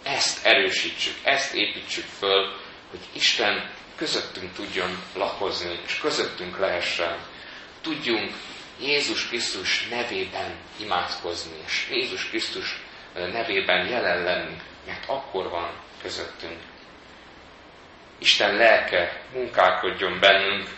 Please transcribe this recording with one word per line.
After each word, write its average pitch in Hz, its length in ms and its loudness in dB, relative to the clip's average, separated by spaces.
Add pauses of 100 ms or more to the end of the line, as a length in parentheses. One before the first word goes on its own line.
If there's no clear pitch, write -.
ezt - 420 0
erősítsük, - 760 2
ezt - 300 2
építsük 104 520 -2
föl, 98 480 2 (360)
hogy 90 100 -12 (140)
Isten - 580 2 (240)
közöttünk 92 580 -4
tudjon 92 500 -4 (120)
lakozni, 90 720 -2
és - 140 -2
közöttünk 90 600 -2
lehessen. 87 580 0 (640)
Tudjunk 113 500 -2 (480)
Jézus 131 480 0
Krisztus 104 600 -2
nevében 95 680 -4 (240)
imádkozni, 87 840 -4
és - 260 -2
Jézus 95 380 -2
Krisztus, - 500 -4 (340)
ö, 87 140 -4
nevében 95 600 2
jelen 95 360 2
lenni, 85 340 0 (280)
mert 87 220 -10
akkor 87 420 -2
van 85 220 -4 (300)
közöttünk. 85 580 -8 (1600)
Isten 101 360 6
lelke 101 680 6 (120)
munkálkodjon 92 840 4
bennünk 98 580 6